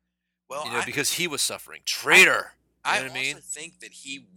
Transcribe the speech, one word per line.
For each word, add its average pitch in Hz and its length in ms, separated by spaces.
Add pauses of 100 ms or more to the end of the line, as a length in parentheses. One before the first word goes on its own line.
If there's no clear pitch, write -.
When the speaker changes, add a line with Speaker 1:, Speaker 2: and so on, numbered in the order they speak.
(500)
Speaker 1:
Well, 143 160
Speaker 2:
you 117 60
know, 120 100
Speaker 1:
I 120 40
Speaker 2:
because 131 280
he 170 140
was 143 140
suffering. 87 440
Traitor! 147 680 (320)
You 143 60
Speaker 1:
I 202 60
Speaker 2:
know - 60
what 131 80
I 127 60
Speaker 1:
also 131 40 (120)
Speaker 2:
mean? 160 80
Speaker 1:
think - 400
that 107 120
he 135 440